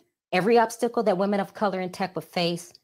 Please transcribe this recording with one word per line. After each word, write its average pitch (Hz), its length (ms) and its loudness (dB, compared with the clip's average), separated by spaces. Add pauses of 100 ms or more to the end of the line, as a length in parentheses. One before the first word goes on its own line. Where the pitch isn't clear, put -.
(320)
every 202 280 4
obstacle 233 440 0
that 190 140 2
women 202 220 0
of - 160 -6
color 190 260 -2
in 180 100 -6
tech 180 240 -8
would 160 100 -8
face, 170 480 -4 (100)